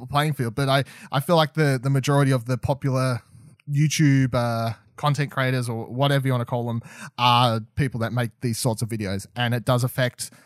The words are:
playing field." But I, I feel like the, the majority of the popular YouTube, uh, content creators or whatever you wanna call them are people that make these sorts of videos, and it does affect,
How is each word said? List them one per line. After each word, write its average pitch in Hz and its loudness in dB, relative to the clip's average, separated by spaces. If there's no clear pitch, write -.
playing 143 0
field." 117 -4
But 139 0
I, 135 2
I 139 0
feel 175 4
like 156 2
the, 143 2
the 131 -2
majority 139 2
of 123 0
the 127 -2
popular 131 -2
YouTube, 143 4
uh, 117 -2
content 143 -2
creators 127 -2
or 113 -6
whatever 135 0
you 131 2
wanna 120 -2
call 120 -4
them 117 -4
are 120 4
people 131 -2
that 113 -2
make 120 -2
these 120 -2
sorts 113 -2
of 110 -4
videos, 101 -6
and 120 0
it 120 -4
does 123 2
affect, - -4